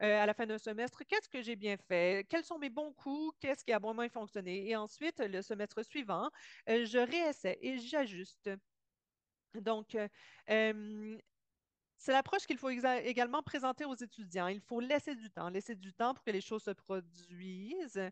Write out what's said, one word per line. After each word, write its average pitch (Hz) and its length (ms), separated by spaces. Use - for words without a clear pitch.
euh, 208 220
à - 20
la 214 80
fin 233 120
d'un 220 120
semestre, « 226 520
Qu'est-ce 427 180
que 262 140
j'ai 226 160
bien 202 180
fait ? 185 540
Quels 330 160
sont 339 120
mes 285 120
bons 294 240
coups ? 302 480
Qu'est-ce 277 240
qui 240 80
a 208 80
moins 226 280
fonctionné ? » 196 600
Et 226 60
ensuite, 220 440
le 196 220
semestre 208 420
suivant, 226 460
euh, 233 160
je 226 140
réessaie 262 640
et 262 160
j'ajuste. 226 720
Donc, 220 400
euh, 208 120
euh, 214 640
c'est - 140
l'approche 269 340
qu'il 269 140
faut 269 100
exa-, 247 340
également 247 380
présenter 262 440
aux 269 100
étudiants. 196 500
Il 196 160
faut 240 200
laisser 277 340
du 220 160
temps, 170 180
laisser 196 240
du 190 200
temps 240 200
pour 247 100
que - 60
les 196 120
choses 220 200
se 208 100
produisent. 185 1400